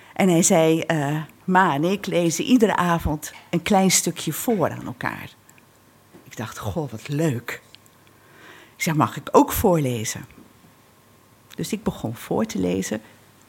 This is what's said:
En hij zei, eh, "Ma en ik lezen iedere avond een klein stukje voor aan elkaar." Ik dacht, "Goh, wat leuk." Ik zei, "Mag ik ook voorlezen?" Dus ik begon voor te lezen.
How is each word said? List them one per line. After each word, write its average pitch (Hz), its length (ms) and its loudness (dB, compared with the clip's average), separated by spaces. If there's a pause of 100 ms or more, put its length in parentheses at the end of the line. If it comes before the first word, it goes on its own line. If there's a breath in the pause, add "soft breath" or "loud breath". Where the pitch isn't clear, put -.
(140 soft breath)
En 196 160 2
hij 170 140 6
zei, 160 360 4
eh, 151 420 -2 (220)
"Ma 185 300 4
en 143 100 -2
ik 196 220 -2
lezen 170 380 0
iedere 220 320 4
avond 165 580 -2 (160)
een 170 120 -2
klein 190 300 2
stukje - 420 -2
voor 185 360 0
aan 123 160 -10
elkaar." - 440 -8 (920)
Ik - 140 -20
dacht, 110 200 -10
"Goh, 127 340 -6
wat - 160 -14
leuk." 147 540 -4 (1120 loud breath)
Ik - 80 -8
zei, 160 120 0
"Mag 131 220 2
ik 143 140 -12
ook - 200 6
voorlezen?" 135 720 -2 (1300)
Dus 165 160 -8
ik 214 120 -6
begon 120 320 -6
voor - 300 -2
te 214 140 -6
lezen. 185 420 -2 (460 soft breath)